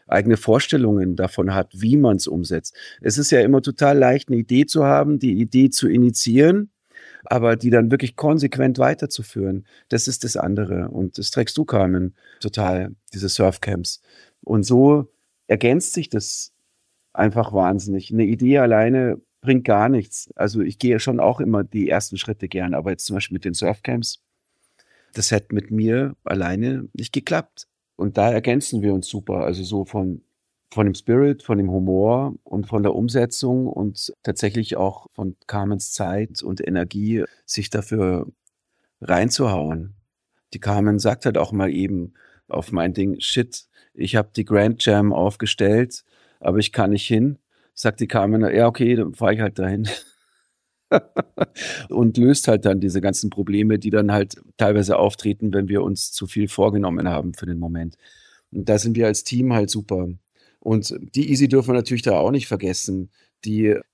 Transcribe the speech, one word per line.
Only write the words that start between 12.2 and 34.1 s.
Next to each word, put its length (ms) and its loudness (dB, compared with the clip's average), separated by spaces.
total, 560 -4
diese 160 -6
Surfcamps. 720 -2
Und 220 0
so 480 4
ergänzt 460 2
sich 160 -6
das 440 -8
einfach 380 0
wahnsinnig. 640 -2
Eine 100 2
Idee 360 2
alleine 600 2
bringt 220 2
gar 260 2
nichts. 460 -2
Also 260 -2
ich 180 -4
gehe 200 2
schon 200 -2
auch 200 2
immer 240 0
die 260 -2
ersten 280 -2
Schritte 300 -8
gern, 260 -4
aber 180 -4
jetzt 140 -8
zum 100 -6
Beispiel 200 -6
mit 100 -8
den 80 -4
Surfcamps, 680 -4
das 180 -2
hätte 240 -2
mit 160 -4
mir 520 0
alleine 680 -4
nicht 200 -10
geklappt. 540 -6
Und 220 -4
da 140 4
ergänzen 500 -2
wir 120 2
uns 140 -2
super. 380 -6
Also 180 -4
so 220 -4
von, 360 -6
von 140 2
dem 80 2
Spirit, 480 2
von 160 -2
dem 140 0
Humor 720 0
und 240 -6
von 160 -2
der 100 2
Umsetzung 760 -2
und 460 -6